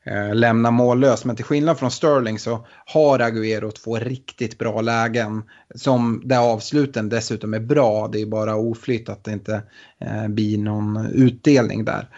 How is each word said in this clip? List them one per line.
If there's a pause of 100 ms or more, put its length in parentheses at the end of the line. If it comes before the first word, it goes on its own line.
eh,
lämna
mållös.
Men
till
skillnad
från
Sterling
så (180)
har
Agüero
två
riktigt
bra
lägen (320)
som
där
avsluten
dessutom
är
bra.
Det
är
bara
oflyt
att
det
inte, (380)
eh,
blir
någon
utdelning
där.